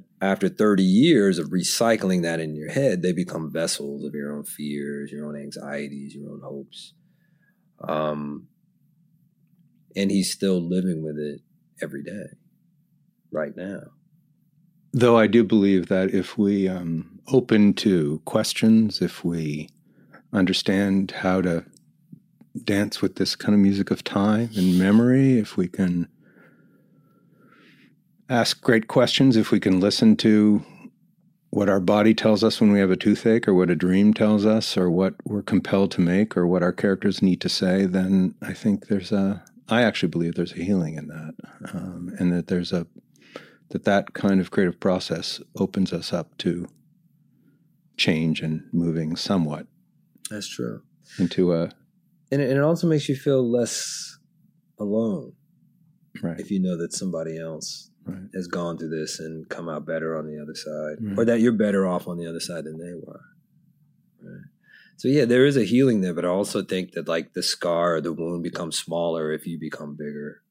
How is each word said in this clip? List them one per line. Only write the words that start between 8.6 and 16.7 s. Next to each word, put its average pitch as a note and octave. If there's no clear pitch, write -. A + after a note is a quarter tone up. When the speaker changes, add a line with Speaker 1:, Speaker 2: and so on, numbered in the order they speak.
Speaker 1:
and G2
he's F#2+
still F#2
living F2
with D2+
it D2
every D2
day, E2+
right D#2
now. F#2
Speaker 2:
Though A#2
I A2
do A2+
believe G2
that F#2+
if F#2
we, G2+
um, E2+